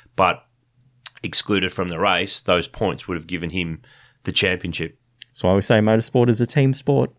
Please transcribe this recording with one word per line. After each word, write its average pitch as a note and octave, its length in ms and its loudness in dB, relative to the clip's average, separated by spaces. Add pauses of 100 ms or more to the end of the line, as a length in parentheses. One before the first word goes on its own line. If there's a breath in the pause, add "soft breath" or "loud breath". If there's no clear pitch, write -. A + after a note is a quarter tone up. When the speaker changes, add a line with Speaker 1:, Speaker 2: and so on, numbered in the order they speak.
(160 soft breath)
Speaker 1:
but F#2 280 2 (800)
excluded F#2+ 500 -2
from F2+ 160 -4
the E2 100 -8
race, F#2 420 0
those F2 280 0
points - 400 -6
would F2+ 80 -4
have D#2+ 100 -12
given E2+ 240 -6
him F2 320 -6 (420 soft breath)
the - 80 -6
championship. F2+ 680 -2 (300)
Speaker 2:
That's - 160 -10
why F#2 100 6
we G2+ 80 4
say A2 160 4
motorsport A2+ 500 2
is A#2 120 2
a A#2+ 60 0
team C3+ 280 2
sport. C3+ 440 0